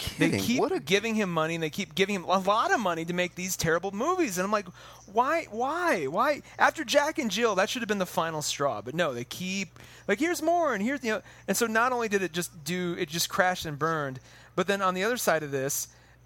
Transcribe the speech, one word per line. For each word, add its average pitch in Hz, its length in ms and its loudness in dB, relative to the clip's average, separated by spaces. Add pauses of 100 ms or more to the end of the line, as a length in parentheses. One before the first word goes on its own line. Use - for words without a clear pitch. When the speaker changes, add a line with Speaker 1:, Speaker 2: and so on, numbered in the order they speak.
(180)
Speaker 1:
They 160 120 4
Speaker 2:
kidding. 104 100 2
Speaker 1:
keep 233 200 2
Speaker 2:
What 233 120 2
a 359 80 -2
Speaker 1:
giving 202 340 0
him 208 180 0
money, 160 220 0
and 165 80 -4
they 156 80 -2
keep 185 240 -6
giving 196 220 2
him 170 80 -6
a 180 160 4
lot 226 320 2
of 311 80 4
money 165 240 0
to 170 80 -4
make 180 240 -2
these 180 200 -6
terrible 170 360 0
movies. 277 440 0
And 185 80 0
I'm 208 60 -2
like, 208 160 0 (400)
"Why? 262 440 0
Why? 262 560 0
Why?" 240 360 0 (160)
After 269 240 4
Jack 285 380 2
and 226 100 0
Jill, 214 240 2
that 190 160 2
should 240 120 -4
have 190 60 -4
been 208 100 0
the 180 80 0
final 160 360 -2
straw. 123 400 -2
But 127 140 -8
no, 160 180 2
they 120 100 -4
keep, 185 540 -6 (300)
like, - 100 2
"Here's 330 240 0
more, 330 320 2
and 196 80 -2
here's," 262 220 -2
you 220 80 0
know. 208 100 -2 (240)
And 196 100 0
so 233 100 2
not 226 260 4
only 233 160 0
did 196 140 2
it 170 100 -2
just 165 320 -6
do, 175 340 -2
it 175 100 -2
just 170 200 -2
crashed 185 360 -2
and 147 140 -6
burned, 147 400 -2 (380)
but 180 100 0
then 196 160 0
on 185 120 2
the 185 100 0
other 233 120 0
side 160 280 2
of 139 80 -6
this, 139 340 -2 (400)